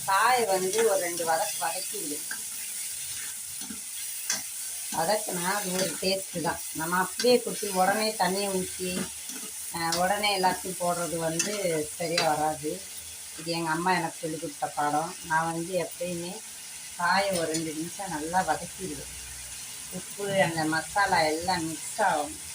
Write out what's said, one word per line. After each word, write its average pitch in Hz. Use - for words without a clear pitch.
காய் 220
வந்து 190
ஒரு 190
ரெண்டு 170
வதக்கு 160
வதக்கிடுது. 170
வதக்குனா 180
அது 185
ஒரு 185
டேஸ்ட்டு 190
தான். 156
நம்ம 170
அப்படியே 233
கொட்டி 202
உடனே 196
தண்ணியை 190
ஊற்றி, 185
ஆ, 165
உடனே 202
எல்லாத்தையும் 180
போடுறது 170
வந்து 165
சரியா 165
வராது. 151
இது 165
எங்கள் 165
அம்மா 180
எனக்கு 165
சொல்லிக் 156
கொடுத்த 151
பாடம். 151
நான் 165
வந்து 170
எப்பயுமே 175
காயை 185
ஒரு 160
ரெண்டு 160
நிமிஷம் 175
நல்லா 165
வதக்கிடுவேன். 156
உப்பு, 196
அந்த 165
மசாலா 165
எல்லாம் 160
மிக்ஸ் -
ஆகும். 156